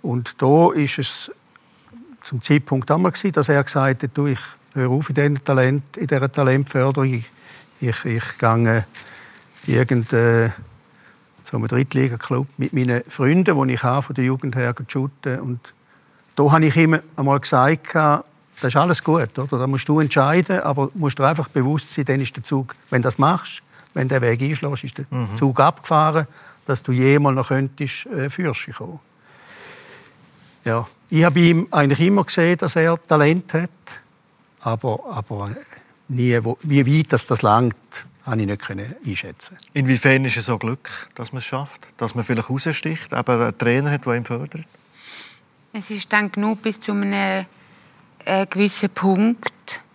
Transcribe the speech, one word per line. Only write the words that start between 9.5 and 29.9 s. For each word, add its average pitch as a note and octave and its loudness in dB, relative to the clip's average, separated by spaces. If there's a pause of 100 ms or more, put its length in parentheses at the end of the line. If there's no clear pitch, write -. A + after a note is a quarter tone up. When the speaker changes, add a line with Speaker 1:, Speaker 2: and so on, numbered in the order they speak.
Speaker 1:
irgend, A#2+ 0
äh, A#2 4 (920)
zu - -8
einem A2+ -2
Drittliga-Club B2+ -2 (100)
mit - -4
meinen B2 0
Freunden, D3+ 2
die B2+ 0
ich A#2+ -4
habe, B2+ 0
von B2+ -10
der B2+ 0
Jugend C3 -2
her, B2 0 (140)
shooten.» C3+ -6
Und B2 -10 (600)
da C#3+ 6
habe D#3+ 6
ich C#3+ 2
ihm D#3+ 4 (160)
einmal C#3 2
gesagt, C#3+ 2
«Das D3+ 2 (400)
ist B2 0
alles E3+ 2
gut, D#3 0
oder? C3+ -4
Da B2+ -2
musst C3+ -2
du D3+ 4
entscheiden, D#3 2
aber C#3 -2
musst D3 -2
dir C#3 2
einfach D3+ 0
bewusst C#3+ -2
sein, C#3+ -4
dann C3+ 0
ist C3 -6
der A#2 -12
Zug, C3+ -4 (140)
wenn B2+ 0
du B2 0
das A#2 -2
machst, - -2 (300)
wenn C3+ -2
der C3 0
Weg A#2 0
einschlägst, C#3+ -4
ist C3 -12
der C#3 -10
Speaker 2:
Mhm. A#2+ -6
Speaker 1:
Zug B2+ 0
abgefahren, D#3 2 (360)
dass C3 -4
du C3 -2
jemals C#3 4
noch C3 -2
könntest, C3+ -4
äh, C#3+ -6
Fürsche C#3+ -6
kommen.» A2 -14 (1600)